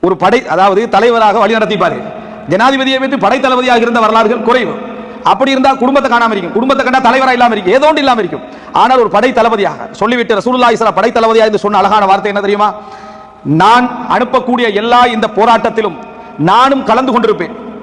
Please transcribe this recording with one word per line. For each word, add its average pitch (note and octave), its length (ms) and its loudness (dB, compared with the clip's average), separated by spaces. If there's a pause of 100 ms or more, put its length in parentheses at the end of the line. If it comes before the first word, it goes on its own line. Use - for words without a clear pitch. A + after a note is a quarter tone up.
ஒரு F#3 160 2
படை, G#3 180 2 (140)
அதாவது F#3+ 260 2 (160)
தலைவராக A3 460 2
வழி G#3+ 140 2
நடத்திப்பாரு. F#3+ 420 -2 (540)
ஜனாதிபதியை C4 500 2
வைத்து C4+ 220 -2
படை A3+ 200 2
தளபதியாக B3+ 420 2
இருந்த A#3+ 180 0
வரலாறுகள் A3 440 0
குறைவு. A#3+ 260 0 (560)
அப்படி B3+ 240 2
இருந்தா C4 160 2 (120)
குடும்பத்தை C4+ 280 2
காணாம A#3 240 2
இருக்கும், F3 220 -6
குடும்பத்தை C4 300 0
கண்டா B3+ 200 2
தலைவரா B3+ 300 2
இல்லாம A#3+ 180 2
இருக்கும், G3+ 240 0
ஏதோ C#4+ 120 2
ஒன்று D4+ 140 0
இல்லாம B3 180 2
இருக்கும். D#3 220 -6 (380)
ஆனால் B3+ 220 4
ஒரு G3 120 -4
படை A#3 220 2
தளபதியாக G3 500 -2 (120)
சொல்லிவிட்டு A#3 380 -2
ரசூலுல்லாஹி F#3 60 -6
ஸல்லல்லாஹு B3 260 2
அலைஹி A3+ 120 -2
வஸல்லம் F#3+ 180 0
படை A3+ 160 2
தளபதியாக A3+ 340 2
என்று G#3 140 -4
சொன்ன G#3 180 0
அழகான G3+ 280 2
வார்த்தை G3 220 2
என்ன G3+ 140 -2
தெரியுமா? G#3 220 0 (920)
"நான் A#3+ 240 4 (300)
அனுப்பக்கூடிய A#3 500 -2 (160)
எல்லா A#3+ 180 2 (140)
இந்த A3 120 -2 (120)
போராட்டத்திலும் A3 580 0 (540)
நானும் C4 400 2
கலந்து B3+ 240 0
கொண்டிருப்பேன், G#3 380 -2 (300)